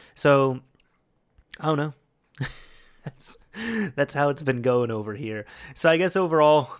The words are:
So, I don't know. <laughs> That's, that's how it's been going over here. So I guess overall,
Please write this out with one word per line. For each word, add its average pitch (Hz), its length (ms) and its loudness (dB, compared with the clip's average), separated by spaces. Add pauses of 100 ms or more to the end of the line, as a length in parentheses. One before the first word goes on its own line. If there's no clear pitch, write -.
(140)
So, 139 460 2 (1000)
I 151 60 -10
don't 156 120 0
know. 147 160 -4 (460)
<laughs> 135 60 -6 (600)
That's, - 320 -16 (580)
that's 143 180 -2
how 143 160 0
it's 143 140 -6
been 127 180 -2
going 123 300 2
over 107 240 -8
here. 107 300 -10 (280)
So - 160 0
I 165 60 6
guess 180 220 0
overall, 151 480 4 (140)